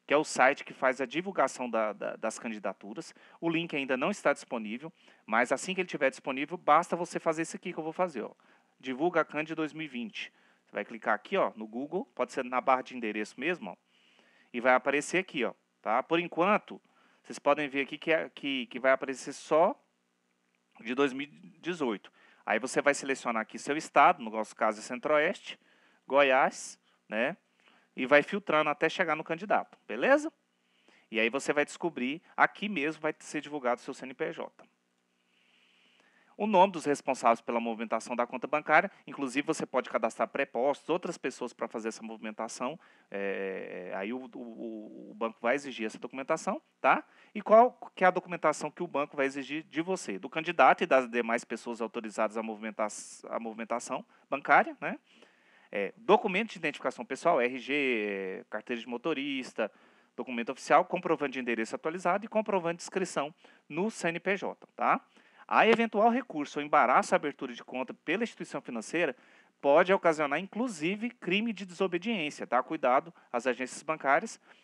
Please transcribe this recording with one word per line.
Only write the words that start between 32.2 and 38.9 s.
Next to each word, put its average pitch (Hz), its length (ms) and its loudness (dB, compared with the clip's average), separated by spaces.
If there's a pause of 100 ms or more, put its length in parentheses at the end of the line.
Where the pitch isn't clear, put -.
aqui 156 320 2
mesmo 156 320 -4
vai 156 200 -2
ser - 200 -8
divulgado 139 400 -2
o - 40 -20
seu 135 100 -8
C - 100 -14
N 131 80 -10
P 160 200 -6
J. 131 180 -10 (1800)
O 208 120 -4
nome 202 260 8
dos 147 140 -6
responsáveis 127 560 2
pela 120 180 -2
movimentação 117 560 -4
da 120 100 0
conta 127 200 -8
bancária, 151 440 2 (160)